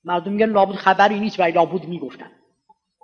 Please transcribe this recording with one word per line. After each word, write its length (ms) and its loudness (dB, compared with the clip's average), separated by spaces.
مردم 280 -6
می‌گن 180 0
لابد 240 2
خبری 460 2
نیست 200 0
و 20 6
لابد 420 0
می‌گفتن. 460 -12